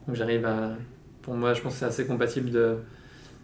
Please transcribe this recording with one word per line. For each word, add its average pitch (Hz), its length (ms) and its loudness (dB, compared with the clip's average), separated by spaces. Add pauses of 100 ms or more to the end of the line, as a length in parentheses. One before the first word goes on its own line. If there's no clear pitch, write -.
Donc, 123 80 -2
j'arrive 117 300 2
à, 110 320 0 (460)
pour 127 100 -6
moi, 120 200 2
je 120 80 0
pense 127 120 -4
que - 60 -10
c'est 127 60 -2
assez 123 200 -2
compatible 123 460 0
de, 113 240 4 (680)